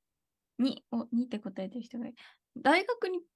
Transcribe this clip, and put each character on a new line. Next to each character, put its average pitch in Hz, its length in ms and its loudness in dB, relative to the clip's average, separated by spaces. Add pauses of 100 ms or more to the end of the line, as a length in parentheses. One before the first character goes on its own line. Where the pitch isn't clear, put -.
(580)
に、 - 320 0
お、 233 220 -2
に 240 140 2
っ - 20 -10
て 220 100 -4
答 196 240 -8
え 190 60 -4
て 190 80 -10
る 233 60 -6
人 240 180 -8
が 233 80 -6
い - 20 -14
る。 233 60 -18 (400)
大 330 280 6
学 466 240 -2
に 359 120 -2 (160)